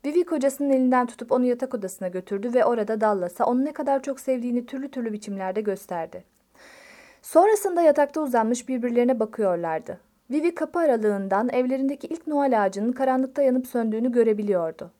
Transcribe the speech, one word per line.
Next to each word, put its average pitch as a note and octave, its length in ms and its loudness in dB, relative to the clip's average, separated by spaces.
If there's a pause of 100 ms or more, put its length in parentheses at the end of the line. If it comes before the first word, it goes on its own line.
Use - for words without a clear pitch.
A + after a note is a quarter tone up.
Vivi E4 180 2
kocasının C#4 460 0
elinden B3+ 360 4
tutup A#3+ 260 -6
onu B3+ 120 2
yatak B3 300 -2
odasına F#3+ 340 -8
götürdü G3 460 -6
ve B3 100 6
orada A3 360 0
Dallas'a G3 440 0
onu B3+ 200 2
ne D4+ 80 -4
kadar C#4 300 0
çok C#4 180 -6
sevdiğini A#3+ 460 -2
türlü C#4 240 -10
türlü A#3 220 -6
biçimlerde G3 480 -6
gösterdi. F#3 640 -6 (1000)
Sonrasında F#4+ 600 4
yatakta D4 380 4
uzanmış B3 480 -2
birbirlerine A#3+ 520 0
bakıyorlardı. F3 800 -2 (300)
Vivi D#4 240 0
kapı D#4+ 240 -4
aralığından A#3 680 2
evlerindeki C4 580 -2
ilk - 200 -10
Noel C#4 380 2
ağacının G3 280 -2
karanlıkta C4 500 0
yanıp B3+ 240 2
söndüğünü A#3 460 -2
görebiliyordu. G#3 880 0